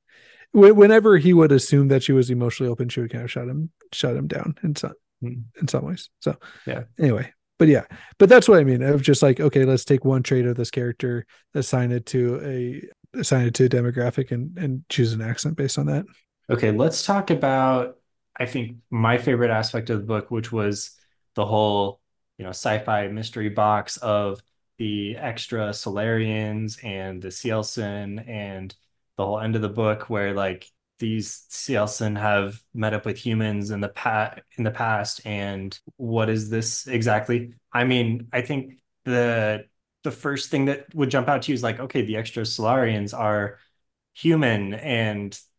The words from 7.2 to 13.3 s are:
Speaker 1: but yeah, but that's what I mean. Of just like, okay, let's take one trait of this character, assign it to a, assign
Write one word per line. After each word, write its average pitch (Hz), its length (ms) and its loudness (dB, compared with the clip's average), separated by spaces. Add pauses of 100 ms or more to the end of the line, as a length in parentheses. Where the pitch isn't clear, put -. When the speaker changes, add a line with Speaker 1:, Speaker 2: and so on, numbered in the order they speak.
Speaker 1:
but 170 80 6
yeah, 139 200 6 (320)
but 202 100 10
that's 240 200 10
what 190 120 10
I 143 40 6
mean. 127 180 0
Of 139 200 2
just 139 200 4
like, 139 180 6
okay, 143 240 4
let's 131 200 2
take 139 200 2
one 131 180 2
trait 123 240 0
of 120 100 -2
this 120 140 -4
character, 120 560 -6 (280)
assign 123 360 0
it 120 160 -4
to 123 380 -2
a, 131 760 -10
assign 131 280 0